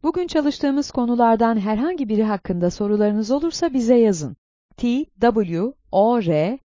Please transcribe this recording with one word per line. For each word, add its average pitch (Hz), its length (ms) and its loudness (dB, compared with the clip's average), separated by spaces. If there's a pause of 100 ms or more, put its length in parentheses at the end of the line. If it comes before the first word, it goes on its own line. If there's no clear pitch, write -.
Bugün 339 240 -2
çalıştığımız 285 640 -2
konulardan 233 680 2
herhangi 226 500 -4
biri 214 140 0
hakkında 185 480 -2
sorularınız 208 600 0
olursa 320 420 -2
bize 247 220 4
yazın. 190 400 2 (420)
T 247 280 -2 (140)
W 214 540 0 (180)
O 226 300 2
R 175 380 0 (140)